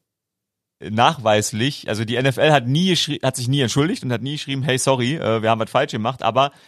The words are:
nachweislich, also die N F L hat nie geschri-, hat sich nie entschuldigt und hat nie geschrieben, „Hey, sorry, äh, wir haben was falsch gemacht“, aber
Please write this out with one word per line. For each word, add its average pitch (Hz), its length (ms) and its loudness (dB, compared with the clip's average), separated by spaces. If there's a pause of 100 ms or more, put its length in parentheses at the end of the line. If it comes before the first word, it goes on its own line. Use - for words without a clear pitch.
(880)
nachweislich, 110 1000 0
also 110 160 -4
die 117 100 -4
N 131 100 0
F 131 120 0
L 151 140 4
hat 131 160 2
nie 170 220 2
geschri-, 151 320 -2
hat 127 140 -2
sich 123 120 -6
nie 143 140 2
entschuldigt 147 420 0
und 127 80 -4
hat 113 120 -4
nie 143 100 -6
geschrieben, 139 300 -6
„Hey, 131 160 0
sorry, 131 360 0
äh, 110 280 0
wir 110 80 2
haben 113 80 2
was 110 100 -4
falsch 143 220 0
gemacht“, 123 320 -4
aber 131 280 2 (160)